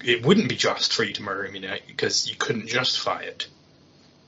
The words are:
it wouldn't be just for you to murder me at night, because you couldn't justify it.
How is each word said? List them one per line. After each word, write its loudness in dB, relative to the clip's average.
it 2
wouldn't 6
be 0
just 2
for 2
you -2
to -8
murder -4
me -12
at -6
night, -6
because -2
you -8
couldn't -2
justify 0
it. -8